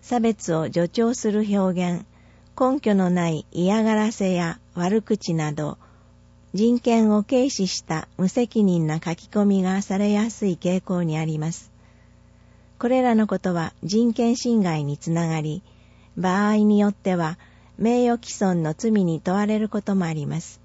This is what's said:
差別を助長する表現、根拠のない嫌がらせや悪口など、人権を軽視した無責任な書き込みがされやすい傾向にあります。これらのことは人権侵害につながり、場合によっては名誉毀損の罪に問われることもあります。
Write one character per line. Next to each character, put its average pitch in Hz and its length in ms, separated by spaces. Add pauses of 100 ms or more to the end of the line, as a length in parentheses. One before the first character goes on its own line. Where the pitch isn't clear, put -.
差 240 180
別 220 340
を 160 120
助 170 220
長 233 260
す 220 180
る 208 80
表 185 560
現、 170 100 (520)
根 262 200
拠 214 160
の 185 160
な 175 200
い 156 200
嫌 196 320
が 220 140
ら 214 160
せ 190 200
や 175 280 (140)
悪 185 280
口 202 320
な 151 180
ど、 147 240 (800)
人 233 240
権 226 320
を 208 140
軽 262 260
視 196 160
し - 140
た - 260 (100)
無 185 120
責 226 340
任 175 240
な 156 180
書 170 120
き - 120
込 208 180
み 196 180
が 190 180
さ 190 160
れ 208 140
や 208 180
す - 160
い 180 140
傾 180 200
向 180 220
に 156 160
あ 160 60
り 156 160
ま 160 100
す。 - 220 (1040)
こ - 80
れ 254 160
ら 240 140
の 220 100
こ 196 140
と 185 120
は 165 200 (100)
人 220 300
権 233 240
侵 233 260
害 160 220
に 143 120
つ - 140
な 165 160
が 160 140
り、 151 220 (540)
場 185 340
合 214 80
に 214 200
よ 208 100
っ 202 40
て 185 240
は 170 200 (420)
名 240 280
誉 240 100
毀 - 160
損 185 300
の 156 120
罪 226 180
に 175 280
問 180 140
わ 208 120
れ 214 120
る 214 100
こ 208 140
と 202 140
も 190 80
あ 160 80
り 151 140
ま 147 140
す。 - 240